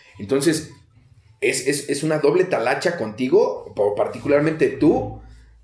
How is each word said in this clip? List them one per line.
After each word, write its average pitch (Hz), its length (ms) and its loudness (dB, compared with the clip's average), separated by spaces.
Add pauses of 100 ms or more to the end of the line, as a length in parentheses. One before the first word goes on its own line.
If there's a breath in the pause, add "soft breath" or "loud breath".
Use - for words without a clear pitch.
(200 soft breath)
Entonces, 139 520 -2 (680)
es, 135 260 0
es, 147 220 -4
es 143 140 -2
una 156 160 0
doble 165 260 4
talacha 143 520 -2
contigo, 127 760 0
po-, 101 200 0
particularmente 143 720 0
tú, - 520 0 (420 loud breath)